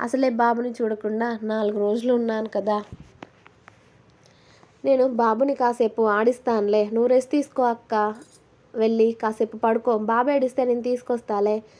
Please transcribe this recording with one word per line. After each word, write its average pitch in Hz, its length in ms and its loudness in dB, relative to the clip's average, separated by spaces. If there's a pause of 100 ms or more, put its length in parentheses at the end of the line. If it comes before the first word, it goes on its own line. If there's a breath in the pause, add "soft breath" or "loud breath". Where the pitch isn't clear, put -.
అసలే 262 280 0
బాబుని 233 420 0
చూడకుండా 220 580 -4 (140)
నాలుగు 214 360 -2
రోజులు 226 340 0
ఉన్నాను 220 360 -2
కదా. 208 280 -2 (2000 soft breath)
నేను 262 260 4
బాబుని 233 460 0
కాసేపు 240 520 0
ఆడిస్తానులే. 214 760 2
నువ్వు 226 220 0
రెస్ట్ 254 240 2
తీసుకో 277 320 -2
అక్క. 233 300 -2 (800)
వెళ్ళి 226 380 2
కాసేపు 220 460 -4
పడుకో. 226 360 0 (100)
బాబు 233 260 0
ఏడిస్తే 262 360 0
నేను 240 160 0
తీసుకొస్తాలే" 226 760 -2 (220 loud breath)